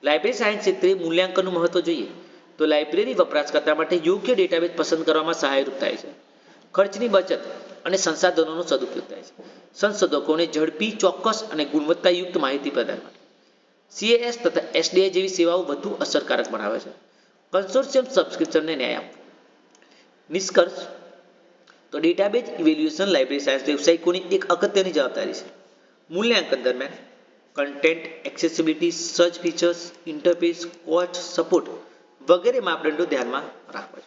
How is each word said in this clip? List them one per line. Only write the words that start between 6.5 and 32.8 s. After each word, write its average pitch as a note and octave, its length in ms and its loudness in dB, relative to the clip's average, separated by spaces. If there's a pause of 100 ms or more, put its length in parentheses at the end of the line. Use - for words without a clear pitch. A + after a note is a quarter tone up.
ખર્ચની G3+ 340 2
બચત F#3+ 240 2 (520)
અને F3+ 120 0
સંસાધનોનો E3 640 2
સદુપયોગ C3 460 -2
થાય F#2+ 140 -14
છે, - 100 -20 (420)
સંશોધકોને E3 720 0
ઝડપી, D#3+ 540 -2
ચોક્કસ - 380 0 (120)
અને D3+ 140 -2
ગુણવત્તાયુક્ત F3 720 0
માહિતી C#3 340 -2
પ્રદાન - 320 -2
માટે - 180 -20 (760)
સી A3 180 0
એ A#3 60 6 (100)
એસ A#3 100 -6
તથા E3+ 360 -2
એસ D#3+ 160 2
ડી F#3 120 4
આઈ F#3+ 140 2
જેવી F#3+ 120 0
સેવાઓ F3 340 2
વધુ C#3+ 280 -6 (100)
અસરકારક C3+ 500 0
બનાવે G#2+ 280 -4
છે, - 140 -12 (600)
કન્સોર્ટિયમ C4 520 2
સબસ્ક્રિપ્શનને D#3+ 720 0
ન્યાય A#2+ 200 -2
આપવો. - 220 -12 (1120)
નિષ્કર્ષ F3+ 480 2 (1120)
તો D3 80 -6
ડેટાબેઝ G3 500 2 (100)
ઇવેલ્યુએશન D#3 500 2
લાઇબ્રેરી C#3+ 320 2
સાયન્સ C3+ 240 0
વ્યવસાયિકોની E3+ 680 2
એક F#3+ 160 2
અગત્યની G3 440 2
જવાબદારી A#2+ 420 -2
છે. - 160 -12 (640)
મૂલ્યાંકન F3 520 0
દરમિયાન B2+ 320 -2 (600)
કન્ટેન્ટ, D3 480 0 (220)
એક્સેસિબિલિટી, D#3+ 640 0
સર્ચ E3+ 500 0
ફીચર્સ, F3 400 0 (260)
ઇન્ટરફેસ, E3+ 540 0 (240)
કોસ્ટ, F3 320 0 (180)
સપોર્ટ E3 340 0 (520)
વગેરે F3+ 400 2
માપદંડો D#3+ 440 -2